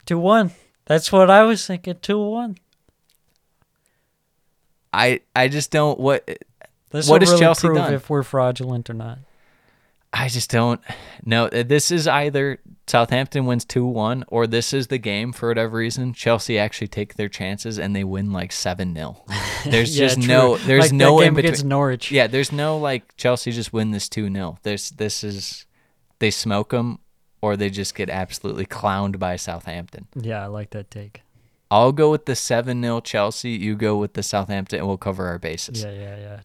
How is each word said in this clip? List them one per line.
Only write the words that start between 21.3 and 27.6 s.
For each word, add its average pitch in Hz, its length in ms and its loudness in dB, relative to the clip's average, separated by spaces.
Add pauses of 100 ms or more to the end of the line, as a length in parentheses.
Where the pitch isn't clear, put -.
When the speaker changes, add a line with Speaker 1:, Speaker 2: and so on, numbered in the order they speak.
Speaker 2:
between. 147 100 4
Speaker 1:
against 139 200 0
Norwich. 139 460 -2
Speaker 2:
Yeah, 131 160 4
there's 131 240 -2
no, 151 260 -2
like, 139 380 -4
Chelsea 123 380 0
just 117 180 -8
win 110 200 -2
this 101 180 -6
two 107 200 -6
nil. 95 340 -8
There's, 104 260 -6
this - 340 -6
is, 98 420 -10 (540)
they 107 120 2
smoke 107 420 -2
'em, 120 260 -2 (420)
or 104 140 0
they 101 140 -2